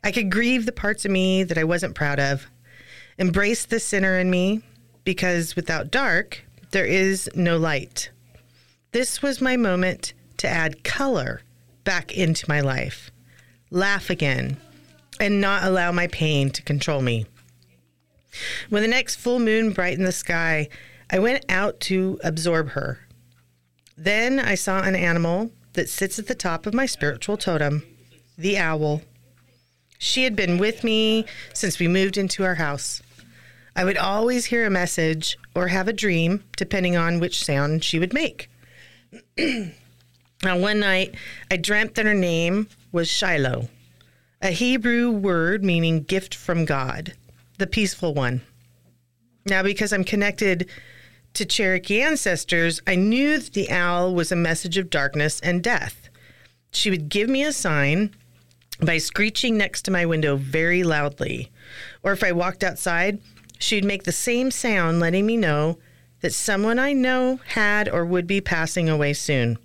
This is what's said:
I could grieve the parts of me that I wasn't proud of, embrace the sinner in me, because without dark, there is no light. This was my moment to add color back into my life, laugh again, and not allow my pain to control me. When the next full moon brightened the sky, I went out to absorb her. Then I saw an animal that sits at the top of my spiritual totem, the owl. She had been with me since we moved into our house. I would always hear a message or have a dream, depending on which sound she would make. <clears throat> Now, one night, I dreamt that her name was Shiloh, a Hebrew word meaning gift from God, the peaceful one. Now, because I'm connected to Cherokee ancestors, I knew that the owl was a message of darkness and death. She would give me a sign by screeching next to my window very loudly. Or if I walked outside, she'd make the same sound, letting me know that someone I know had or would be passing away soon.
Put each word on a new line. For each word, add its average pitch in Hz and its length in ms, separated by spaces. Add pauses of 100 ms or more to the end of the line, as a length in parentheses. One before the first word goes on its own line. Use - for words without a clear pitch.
I 202 80
could 208 180
grieve 233 360
the 240 80
parts 208 320
of 196 60
me 185 340
that 170 120
I 160 60
wasn't 160 320
proud 143 240
of, 139 280 (720)
embrace 196 480
the 226 140
sinner 190 400
in 180 100
me, 185 320 (440)
because 180 500
without 165 340
dark, 214 540 (280)
there 190 140
is 190 480
no 170 220
light. 160 560 (800)
This 247 300
was 277 180
my 254 160
moment 185 580 (240)
to - 120
add 160 340
color - 600 (460)
back 180 260
into 165 320
my 147 140
life, 131 480 (600)
laugh 196 400
again, 135 460 (600)
and 202 220
not 196 220
allow 185 280
my 175 140
pain 151 460
to - 100
control 143 400
me. 117 240 (1400)
When 208 140
the 226 40
next 254 280
full 247 240
moon 220 320
brightened 180 340
the 185 60
sky, 165 580 (400)
I 190 80
went 240 320
out 190 320
to 190 420
absorb 160 460
her. - 300 (1000)
Then 220 420
I 202 140
saw 190 300
an 190 120
animal 170 540 (240)
that - 160
sits - 300
at 214 80
the 254 80
top 170 320
of 208 80
my 262 100
spiritual 147 520
totem, 151 460 (540)
the 196 220
owl. 156 420 (960)
She - 280
had 233 100
been 180 240
with 220 240
me 220 420 (280)
since - 260
we 170 80
moved 190 300
into 196 260
our 185 120
house. 147 460 (760)
I 185 80
would 185 140
always 226 480
hear 233 200
a 208 40
message 165 720 (160)
or 180 140
have 185 180
a 214 60
dream, 180 500 (120)
depending 185 400
on 170 240
which - 240
sound 147 400
she - 140
would 180 160
make. - 420
<clears throat> - 40 (1800)
Now, 185 160
one 208 220
night, 190 360 (360)
I 185 60
dreamt 208 380
that 220 100
her 214 80
name 180 560 (240)
was 170 160
Shiloh, 135 580 (720)
a 190 100
Hebrew 240 600
word 190 540
meaning 165 380
gift 190 300
from 170 300
God, 139 500 (440)
the 190 100
peaceful 185 460
one. 127 280 (1040)
Now, 190 180
because 202 280
I'm 190 140
connected 202 640 (640)
to 202 120
Cherokee 190 560
ancestors, 175 840
I 185 80
knew 247 420
that - 160
the - 160
owl 175 460
was 170 160
a 175 60
message 170 400
of 190 120
darkness 147 520
and 175 200
death. - 480 (640)
She - 180
would 156 200
give 208 180
me 269 160
a 302 80
sign 147 640 (640)
by 165 180
screeching 214 600
next 196 260
to 196 80
my 175 140
window 156 320
very 160 460
loudly. 147 680 (500)
Or 196 120
if 190 100
I 185 80
walked 175 320
outside, 185 560 (380)
she'd 208 260
make 196 200
the 175 100
same 247 380
sound, 170 500
letting 180 240
me 226 100
know 160 440 (420)
that - 120
someone 220 460
I 277 140
know 254 540
had 208 420
or 170 160
would 175 200
be 196 140
passing 165 480
away 147 240
soon. 123 540